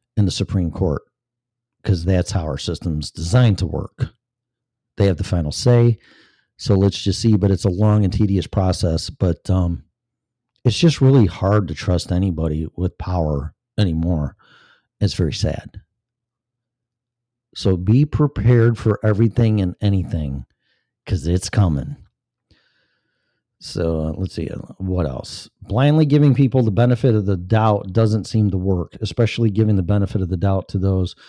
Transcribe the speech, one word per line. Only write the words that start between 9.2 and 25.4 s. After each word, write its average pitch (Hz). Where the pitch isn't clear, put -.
um, 90
it's -
just 165
really 131
hard 98
to -
trust -
anybody 80
with 87
power 78
anymore. 82
It's 101
very 80
sad. -
So 95
be 110
prepared 120
for 107
everything 107
and 92
anything, 80
'cause 80
it's 90
coming. 87
So, 82
uh, 78
let's 92
see, 82
uh, -
what 92
else? -